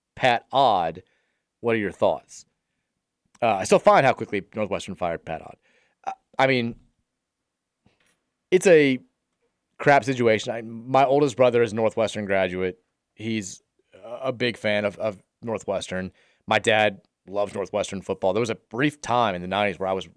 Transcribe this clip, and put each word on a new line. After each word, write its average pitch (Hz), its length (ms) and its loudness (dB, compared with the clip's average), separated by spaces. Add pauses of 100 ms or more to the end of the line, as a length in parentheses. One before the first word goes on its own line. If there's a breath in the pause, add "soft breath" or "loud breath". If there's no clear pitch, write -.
(140)
Pat 120 380 0
Odd. 92 500 2 (580)
What 117 140 -2
are 113 40 -2
your 101 120 -4
thoughts?" - 540 -2 (960)
Uh, 110 140 0
"I 95 100 -4
still 185 140 4
find 196 260 6
how 123 80 4
quickly 101 300 -6 (120)
Northwestern 98 400 -6
fired 85 300 -6
Pat 80 180 -10
Odd." - 140 -20 (500)
Uh, - 60 -10 (260)
I 135 80 2
mean, 120 300 -2 (1700)
it's 180 160 2
a 147 320 6 (800)
crap 143 260 4
situation. 117 480 0
I, 117 100 -8
my 120 420 0
oldest 135 320 2
brother 120 260 4
is 107 100 -2
a 107 40 -6
Northwestern 107 480 -2
graduate. 92 540 -2 (360)
He's 107 480 -8 (420)
a 123 280 -8
big 117 240 -4
fan 104 280 -2
of, 101 140 -4
of 104 240 -6 (200)
Northwestern. 95 680 -8 (340)
My 107 120 2
dad 107 420 0 (260)
loves 101 280 -6
Northwestern 98 480 -6
football. 95 320 -2
There 110 60 0
was 113 100 -2
a - 40 -2
brief 143 460 -4
time 117 340 0
in 90 60 -8
the 90 80 -10
nineties 98 300 -2
where 92 100 -4
I 95 40 0
was 90 240 -6